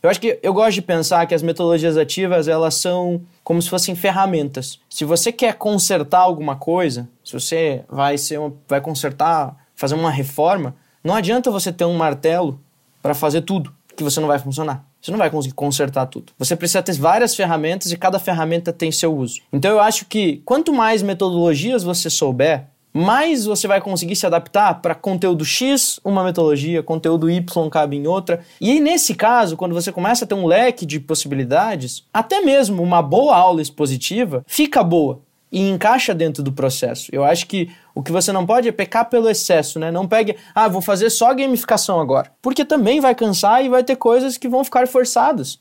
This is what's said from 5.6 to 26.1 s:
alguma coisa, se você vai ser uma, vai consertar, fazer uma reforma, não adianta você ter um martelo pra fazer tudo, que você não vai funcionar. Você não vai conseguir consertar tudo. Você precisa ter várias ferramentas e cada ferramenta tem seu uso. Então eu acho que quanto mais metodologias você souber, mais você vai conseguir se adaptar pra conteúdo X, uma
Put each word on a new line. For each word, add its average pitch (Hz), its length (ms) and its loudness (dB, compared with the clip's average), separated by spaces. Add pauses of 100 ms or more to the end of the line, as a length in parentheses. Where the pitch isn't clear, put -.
alguma 156 380 2
coisa, 139 520 -2 (160)
se - 80 -18
você 147 560 -2
vai 139 300 0
ser 147 200 -6
uma, 147 140 -6 (160)
vai 139 120 0
consertar, 151 760 -2 (180)
fazer 139 200 -4
uma 165 160 0
reforma, 143 640 0 (280)
não 175 120 0
adianta 226 360 0
você 190 220 -4
ter 175 120 -2
um 170 120 0
martelo 160 640 0 (420)
pra 143 120 0
fazer 151 260 0
tudo, 170 320 -4 (240)
que 156 80 -6
você 147 160 -2
não 151 80 -2
vai 143 100 2
funcionar. 135 460 -6 (160)
Você - 100 -12
não 202 60 -4
vai 170 140 2
conseguir 139 240 -4
consertar 139 500 -2
tudo. - 340 -16
Você 135 160 -2
precisa 175 280 -2
ter 185 100 -4
várias 180 420 2
ferramentas 170 560 -2
e 170 60 -4
cada 185 220 0
ferramenta 170 520 -2
tem 165 220 -4
seu 160 240 0
uso. 127 240 -6 (100)
Então 143 200 0
eu 214 100 4
acho 214 240 2
que 185 400 -2
quanto 311 260 0
mais 226 320 2
metodologias 180 800 0
você 170 280 -4
souber, 139 560 0 (260)
mais 233 540 2
você 208 200 -2
vai 196 140 2
conseguir 190 360 -4
se 196 100 -2
adaptar 175 560 2
pra 165 120 -2
conteúdo 180 520 -2
X, - 580 0
uma 196 180 0